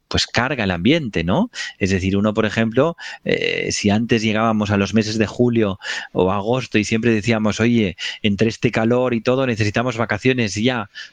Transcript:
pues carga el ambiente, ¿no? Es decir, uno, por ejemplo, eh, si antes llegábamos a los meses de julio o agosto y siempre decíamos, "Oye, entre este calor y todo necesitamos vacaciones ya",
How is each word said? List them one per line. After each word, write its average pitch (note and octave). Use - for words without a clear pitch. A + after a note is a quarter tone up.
pues -
carga B2
el F#2+
ambiente, G#2
¿no? C#3
Es F#2+
decir, F#2+
uno, G#2
por A2
ejemplo, A#2
eh, B1
si G2+
antes A2
llegábamos G#2+
a G#2
los G2
meses A2
de G#2+
julio A2+
o F2+
agosto A2
y G#2
siempre A2+
decíamos, G#2+
"Oye, A2+
entre A2
este A2
calor A#2+
y A2+
todo C3
necesitamos A2+
vacaciones A#2
ya", A2+